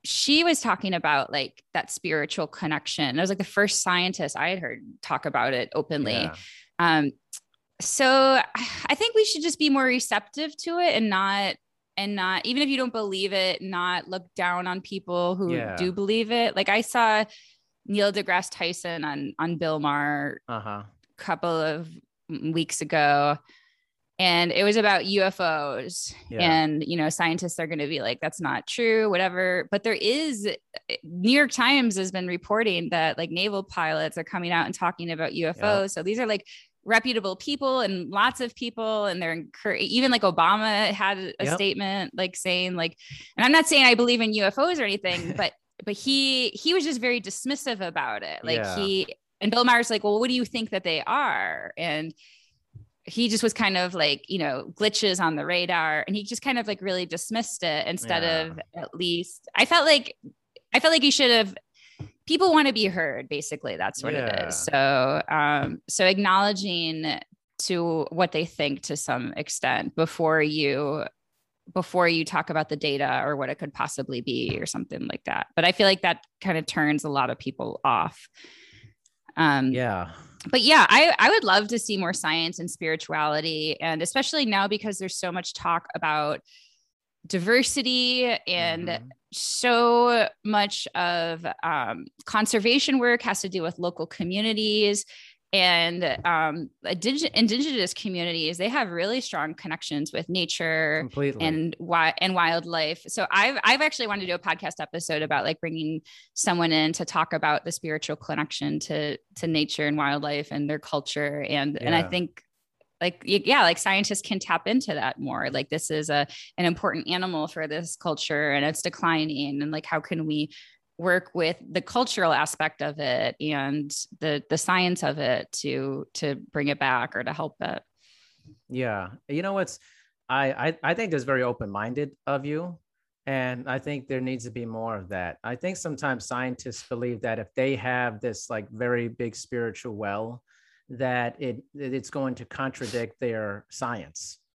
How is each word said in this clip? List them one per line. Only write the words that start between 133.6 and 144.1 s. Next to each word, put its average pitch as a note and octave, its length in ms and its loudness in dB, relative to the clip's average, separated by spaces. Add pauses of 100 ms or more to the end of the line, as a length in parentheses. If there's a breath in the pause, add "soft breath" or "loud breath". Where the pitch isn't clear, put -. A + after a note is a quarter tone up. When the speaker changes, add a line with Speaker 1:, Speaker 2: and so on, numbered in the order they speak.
Speaker 2:
I C3 100 -2
think C#3+ 300 -8
there C3 100 -2
needs B2+ 240 -4
to A#2+ 80 -12
be A#2 140 -8
more A2+ 320 -6
of F#2 100 -12
that. F2+ 340 -6
I A#2+ 140 -6
think F3+ 220 -6
sometimes C3+ 500 -4
scientists B2 640 -6
believe A#2+ 320 -4
that A2+ 180 -2
if A2+ 160 -10
they C3 220 0
have B2 420 -2
this, A#2 300 -6
like, G#2+ 200 -6
very A#2+ 380 -2
big A#2 300 -6
spiritual A#2 580 -8
well, G#2+ 480 -6 (460 soft breath)
that B2 520 -2
it, B2 220 -6 (120)
that C3+ 180 -6
it's - 160 -6
going C3+ 260 -4
to A#2+ 100 -14
contradict A#2+ 760 -6
their G#2+ 480 -4
science. - 680 -10 (160)